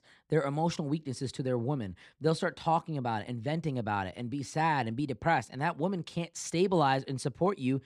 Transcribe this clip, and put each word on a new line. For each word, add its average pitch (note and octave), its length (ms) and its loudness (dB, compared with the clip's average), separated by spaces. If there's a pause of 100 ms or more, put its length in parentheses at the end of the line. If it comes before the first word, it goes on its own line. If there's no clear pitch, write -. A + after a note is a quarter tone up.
(300)
their D3+ 140 4
emotional D3+ 440 0
weaknesses C#3 460 -2
to C#3 100 -6
their B2+ 140 2
woman. A#2 380 -2 (260)
They'll D#3+ 140 4
start D#3+ 200 -2
talking E3 420 0
about A#2 260 -2
it - 40 -10
and A#2+ 140 -6
venting C#3 380 -2
about G2+ 260 0
it F#2 100 -6
and A#2+ 140 -6
be C#3 140 -4
sad D#3 440 0
and A2+ 80 -4
be C#3+ 120 -2
depressed, C#3 420 0
and B2+ 120 -12
that E3 160 -2
woman F3 260 -2
can't - 340 -6
stabilize D#3+ 680 4
and C3 160 -4
support - 380 0
you C3 280 0